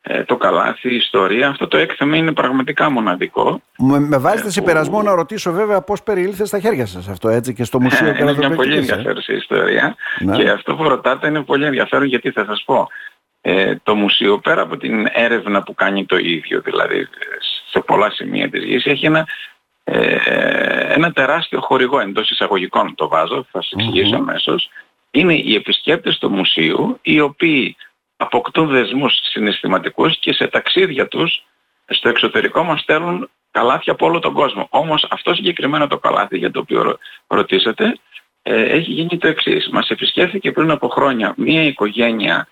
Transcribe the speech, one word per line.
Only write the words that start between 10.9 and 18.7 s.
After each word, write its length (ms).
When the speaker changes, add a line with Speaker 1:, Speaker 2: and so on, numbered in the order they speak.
Speaker 1:
είναι 140
πολύ 220
ενδιαφέρον, 420
γιατί 240
θα 140
σας 220
πω. 220
Ε, 420
το 120
μουσείο, 440
πέρα 240
από 140
την 360
έρευνα 500
που 120
κάνει 320
το 100
ίδιο, 440
δηλαδή, 480
σε 100
πολλά 300
σημεία 400
της 140
γης, 220